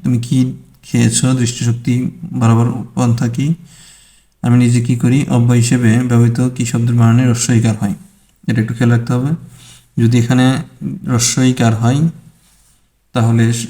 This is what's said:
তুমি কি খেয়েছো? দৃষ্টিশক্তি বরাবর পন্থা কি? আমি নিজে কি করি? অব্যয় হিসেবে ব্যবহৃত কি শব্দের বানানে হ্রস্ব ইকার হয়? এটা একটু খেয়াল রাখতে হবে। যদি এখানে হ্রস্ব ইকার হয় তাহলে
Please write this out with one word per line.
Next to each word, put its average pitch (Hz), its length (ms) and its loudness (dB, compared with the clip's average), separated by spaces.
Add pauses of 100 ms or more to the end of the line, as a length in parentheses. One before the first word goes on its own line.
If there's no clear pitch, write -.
তুমি 123 160 0
কি 127 340 -2 (300)
খেয়েছো? 120 500 0
দৃষ্টিশক্তি 120 760 -2 (220)
বরাবর 117 500 0 (120)
পন্থা 120 320 0
কি? 135 260 -2 (880)
আমি 120 160 2
নিজে 120 240 2
কি 120 140 -2
করি? 123 340 0
অব্যয় 120 280 2
হিসেবে 120 460 2
ব্যবহৃত 120 520 2
কি 117 100 -4
শব্দের 117 300 -2
বানানে 117 280 4
হ্রস্ব 123 300 0
ইকার 113 240 0
হয়? 101 160 -4 (540)
এটা 110 140 0
একটু 113 120 -4
খেয়াল 120 180 0
রাখতে 117 220 -2
হবে। 127 160 -2 (720)
যদি 117 180 2
এখানে 127 440 0 (400)
হ্রস্ব 127 380 -2
ইকার 127 340 2
হয় 135 340 0 (1040)
তাহলে 117 400 2 (160)